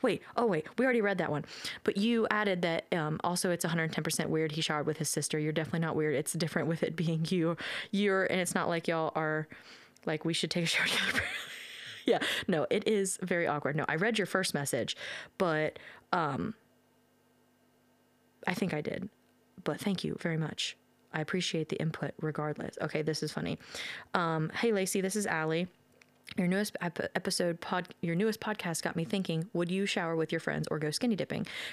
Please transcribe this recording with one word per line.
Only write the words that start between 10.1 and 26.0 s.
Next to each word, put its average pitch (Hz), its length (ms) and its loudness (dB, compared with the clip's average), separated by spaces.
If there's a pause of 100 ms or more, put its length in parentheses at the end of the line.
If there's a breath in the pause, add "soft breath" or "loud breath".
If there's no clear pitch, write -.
"We 165 80 2
should - 160 0
take 175 140 0
a 165 40 2
shower - 200 2
together." - 400 0
<laughs> - 60 -6 (720 loud breath)
Yeah, 196 140 4 (280 loud breath)
no, 160 240 4
it - 160 2
is 196 340 2
very 175 240 2
awkward. 143 300 0
No, 156 120 2
I 151 80 2
read 214 220 2
your 196 80 2
first 185 300 0
message, 135 420 0 (400 loud breath)
but, 156 400 2 (340 loud breath)
um, 160 440 0 (1900)
I 175 80 2
think 175 180 0
I 151 80 -2
did. - 280 -4 (540)
But - 160 0
thank 190 240 0
you 156 160 -2
very 165 180 0
much. - 380 -4 (380)
I 156 80 0
appreciate 165 480 -2
the - 100 -2
input 156 400 -2
regardless. 151 640 -4
Okay, 156 220 0
this 151 180 0
is 151 100 -4
funny. - 280 -4 (560 loud breath)
Um, 165 400 2
Hey, 233 160 4
Lacey, 190 300 2
this 190 140 0
is 208 120 0
Allie. 160 400 2 (680)